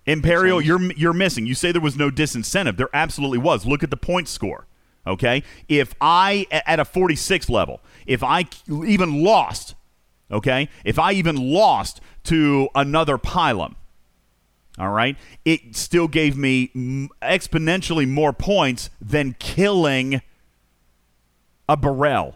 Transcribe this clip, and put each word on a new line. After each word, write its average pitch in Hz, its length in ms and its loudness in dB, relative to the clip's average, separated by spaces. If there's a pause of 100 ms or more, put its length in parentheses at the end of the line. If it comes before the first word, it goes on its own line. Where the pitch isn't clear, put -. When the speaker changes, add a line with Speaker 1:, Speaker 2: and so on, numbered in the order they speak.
Speaker 1:
Imperial, 170 540 2
Speaker 2:
makes 156 100 0
sense. 185 120 2
Speaker 1:
you're, 185 160 -2
you're 165 160 2
missing. 170 320 0
You 127 100 -2
say 175 160 0
there 170 100 0
was 139 160 -2
no 143 120 0
disincentive. 131 680 -2
There 131 160 -2
absolutely 143 440 -2
was. 123 280 0
Look 143 180 0
at 147 60 -2
the 123 80 -4
point 175 300 -2
score, - 400 -8 (380)
okay? 120 380 0 (260)
If 143 320 2
I, 196 500 4
a-, 156 180 -2
at 160 100 2
a 143 60 -2
forty-six 185 640 -2
level, 82 320 -2 (240)
if - 180 -2
I 160 200 2
c-, - 60 -6 (380)
even 175 360 2
lost, 175 520 2 (540)
okay? 127 380 0 (160)
If 107 160 0
I 185 140 2
even 165 240 0
lost 139 640 2 (240)
to 143 500 2
another 143 420 2
Pylum, 123 600 -2 (1000)
all 95 100 -4
right, 117 280 0 (280)
it 151 300 -2
still 170 320 0
gave 147 280 0
me 131 400 0
m-, 131 340 -6 (120)
exponentially 160 840 0
more 143 260 0
points 156 560 0 (100)
than 127 400 -2
killing 143 840 0 (1500)
a 151 80 2
Burrell, 131 580 0